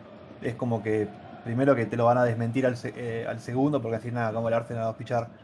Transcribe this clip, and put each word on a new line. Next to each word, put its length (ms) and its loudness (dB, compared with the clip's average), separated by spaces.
es 160 -4
como 260 -2
que 280 0
primero 320 4
que 100 2
te 120 -2
lo 80 6
van 120 8
a 60 4
desmentir 420 2
al 120 2
se-, 180 -8
eh, 320 -6
al 140 -6
segundo, 400 0
porque 160 -2
así 140 -8
nada, 220 0
como 140 0
el 60 2
Arsenal 320 0
va 40 0
a 60 -2
fichar 360 -2